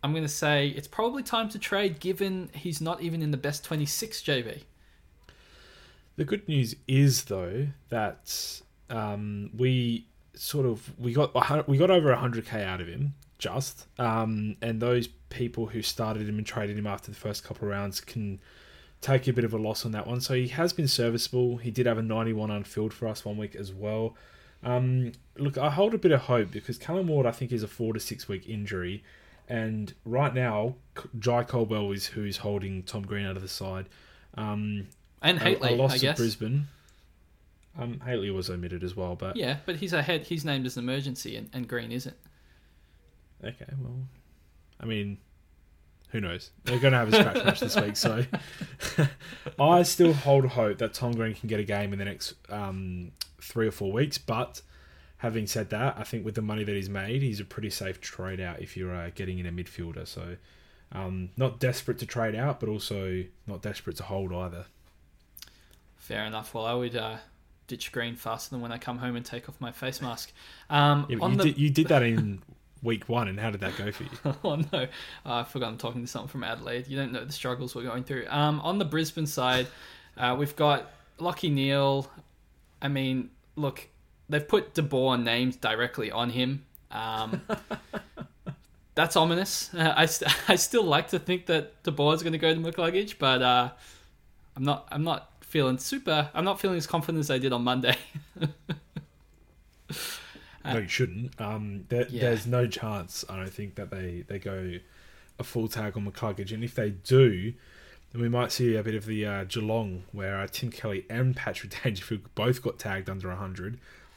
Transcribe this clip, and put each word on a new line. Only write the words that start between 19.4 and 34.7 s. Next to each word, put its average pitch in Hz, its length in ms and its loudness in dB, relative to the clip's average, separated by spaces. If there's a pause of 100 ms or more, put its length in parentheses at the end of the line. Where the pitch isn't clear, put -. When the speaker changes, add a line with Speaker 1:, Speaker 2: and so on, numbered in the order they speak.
Speaker 2:
of 107 80 0
a 113 60 0
loss 107 260 -2
on 113 80 -2
that 104 140 -4
one. 123 160 -2
So 135 100 -2
he 127 160 2
has 165 240 0
been 147 160 0
serviceable. 120 680 2
He 117 120 -4
did 123 140 0
have 117 140 4
a 113 40 0
ninety-one 110 480 0
unfilled 107 440 -2
for - 120 -4
us 107 160 -4
one 104 140 -6
week 107 180 -6
as 98 160 -8
well. 107 460 -4 (480)
Um, 127 480 2 (240)
look, 139 220 0
I 147 100 2
hold 196 240 4
a 214 60 0
bit 170 140 6
of 131 100 6
hope 113 280 4
because 110 280 -6
Callum 180 300 -2
Ward, 143 180 4
I 117 60 2
think, 123 200 -4
is 113 100 0
a 107 60 -4
four 113 240 -2
to 110 80 -2
six - 280 -8
week 98 200 -6
injury, 101 540 -4 (460)
and 110 460 -2 (100)
right 123 300 2
now, 120 400 2 (220)
C-, - 120 -12 (100)
Jai 120 260 4
Caldwell 107 480 0
is 98 140 -4
who's 101 320 -4
holding 98 440 -4
Tom 104 240 -8
Green 101 180 -4
out 95 120 -4
of 92 60 -8
the 95 60 -10
side. 92 380 -6 (500)
Um, 104 500 -4 (360)